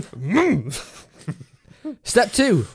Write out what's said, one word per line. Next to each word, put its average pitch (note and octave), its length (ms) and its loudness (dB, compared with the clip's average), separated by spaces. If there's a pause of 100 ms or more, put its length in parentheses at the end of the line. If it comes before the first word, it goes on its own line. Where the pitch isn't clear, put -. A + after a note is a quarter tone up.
(2000)
Step A#3+ 300 2
two. A3 420 4